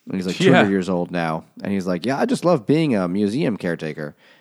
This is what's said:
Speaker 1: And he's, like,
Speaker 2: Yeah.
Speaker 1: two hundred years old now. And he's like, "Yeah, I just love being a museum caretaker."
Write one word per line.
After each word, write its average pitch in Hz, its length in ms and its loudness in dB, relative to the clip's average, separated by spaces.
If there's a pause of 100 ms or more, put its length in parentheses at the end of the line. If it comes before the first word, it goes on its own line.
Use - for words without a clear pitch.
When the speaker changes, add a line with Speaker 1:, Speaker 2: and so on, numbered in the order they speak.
Speaker 1:
And - 100 -8
he's, 180 100 -6
like, 180 140 -4
Speaker 2:
Yeah. 180 80 2
Speaker 1:
two - 60 8
hundred 131 160 6
years 95 200 0
old 87 200 -2
now. 82 340 -2 (180)
And 98 100 -4
he's 95 140 -4
like, 90 180 -2
"Yeah, 135 140 -2
I 208 80 0
just 240 180 -2
love 160 220 2
being 147 280 2
a 92 140 0
museum 104 480 0
caretaker." 80 580 -6 (260)